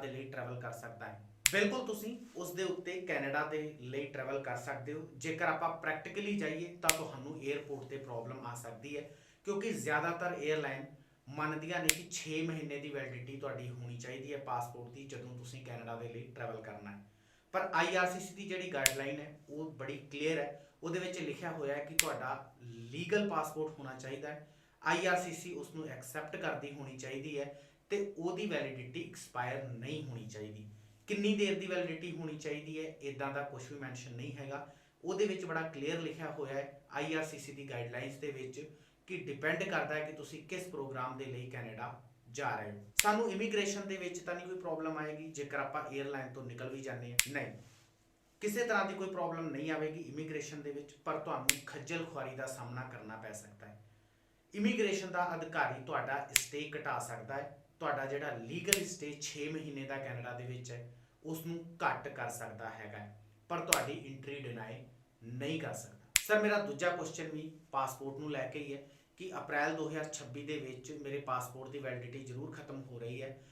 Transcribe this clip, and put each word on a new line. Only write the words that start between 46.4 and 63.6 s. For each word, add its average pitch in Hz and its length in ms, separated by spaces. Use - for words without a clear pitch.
ਨਿਕਲ 120 220
ਵੀ 135 140
ਜਾਂਦੇ 120 280
ਹਾਂ, 120 220
ਨਹੀਂ, 135 200
ਕਿਸੇ 208 240
ਤਰ੍ਹਾਂ 208 180
ਦੀ 190 100
ਕੋਈ 190 140
ਪ੍ਰੋਬਲਮ 170 400
ਨਹੀਂ 147 220
ਆਵੇਗੀ 156 300
ਇਮੀਗ੍ਰੇਸ਼ਨ 151 640
ਦੇ 143 100
ਵਿੱਚ, 143 200
ਪਰ 156 140
ਤੁਹਾਨੂੰ 143 480
ਖੱਜਲ 160 380
ਖੁਆਰੀ 131 320
ਦਾ 131 100
ਸਾਹਮਣਾ 123 360
ਕਰਨਾ 113 340
ਪੈ 110 160
ਸਕਦਾ - 340
ਹੈ। - 140
ਇਮੀਗ੍ਰੇਸ਼ਨ 202 560
ਦਾ 180 140
ਅਧਿਕਾਰੀ 160 500
ਤੁਹਾਡਾ 139 500
ਸਟੇ 147 420
ਘਟਾ 127 220
ਸਕਦਾ 117 360
ਹੈ, - 320
ਤੁਹਾਡਾ 143 280
ਜਿਹੜਾ 143 300
ਲੀਗਲ 170 480
ਸਟੇ - 280
ਛੇ 147 360
ਮਹੀਨੇ 147 380
ਦਾ 135 100
ਕੈਨੇਡਾ 123 360
ਦੇ 123 140
ਵਿੱਚ 123 240
ਹੈ, 117 240
ਉਸ 160 220
ਨੂੰ 170 120
ਘੱਟ 127 240
ਕਰ 120 220
ਸਕਦਾ 110 400
ਹੈਗਾ, 104 360
ਪਰ 165 120